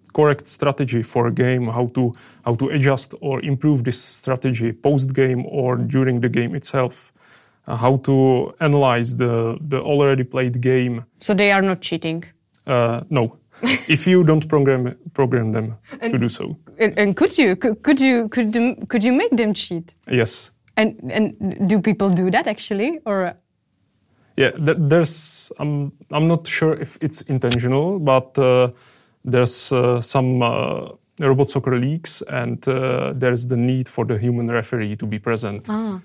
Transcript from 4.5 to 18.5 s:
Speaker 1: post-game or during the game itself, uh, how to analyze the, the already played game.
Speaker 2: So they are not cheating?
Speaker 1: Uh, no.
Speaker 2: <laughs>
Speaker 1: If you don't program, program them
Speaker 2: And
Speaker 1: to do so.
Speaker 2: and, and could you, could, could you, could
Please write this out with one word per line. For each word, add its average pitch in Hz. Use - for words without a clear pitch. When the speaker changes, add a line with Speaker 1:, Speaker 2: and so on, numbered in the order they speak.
Speaker 1:
post-game 131
or 127
during 123
the 120
game 120
itself, -
uh, -
how 127
to 131
analyze 127
the, 117
the 139
already 143
played 127
game. 123
Speaker 2:
So -
they 202
are 196
not 190
cheating? 165
Speaker 1:
Uh, 120
no. 120
Speaker 2:
<laughs> 254
Speaker 1:
If 151
you 185
don't 156
program, 135
program 120
them 110
Speaker 2:
And 233
Speaker 1:
to -
do 120
so. -
Speaker 2:
and, 220
and 202
could -
you, 208
could, 220
could 285
you, 240
could 220